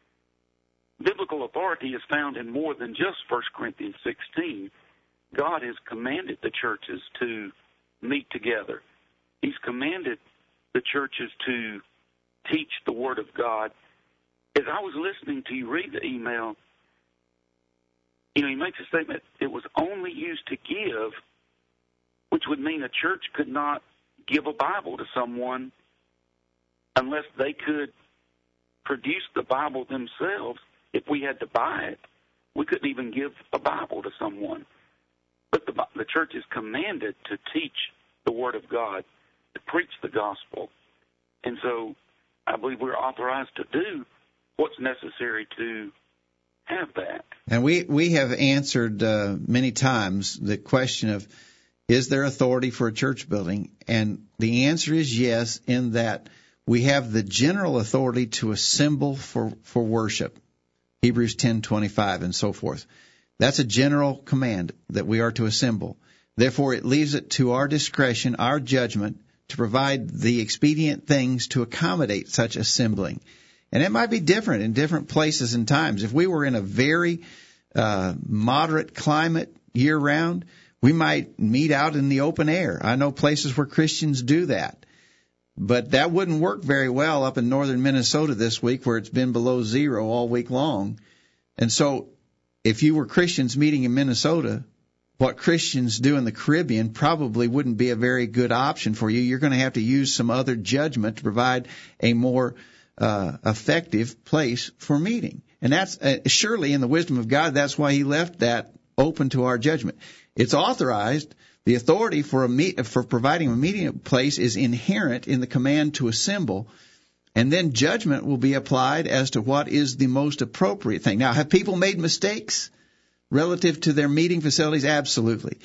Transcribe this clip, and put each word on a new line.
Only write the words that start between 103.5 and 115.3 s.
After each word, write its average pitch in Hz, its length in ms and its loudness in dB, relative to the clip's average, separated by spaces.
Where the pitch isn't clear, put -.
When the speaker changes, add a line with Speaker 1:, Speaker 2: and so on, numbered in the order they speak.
Speaker 2:
place 131 540 0
for - 180 0
meeting. 190 460 -2
And 127 120 4
that's, 190 260 0
uh, 135 280 2
surely 160 460 2
in 143 80 2
the 123 60 2
wisdom 139 320 2
of 117 80 -2
God, 147 260 2
that's 143 240 0
why 143 180 2
he 139 100 2
left 156 360 0
that 117 340 0
open 143 340 2
to 123 160 2
our 123 120 2
judgment. 123 400 0
It's 117 180 2
authorized. 143 800 0
The 120 100 6
authority 160 480 4
for 131 220 2
a 123 40 4
meet-, 127 380 2
for - 160 0
providing 135 480 2
a 117 60 2
meeting 165 420 0
place 135 400 2
is 113 180 0
inherent 127 720 0
in 127 120 2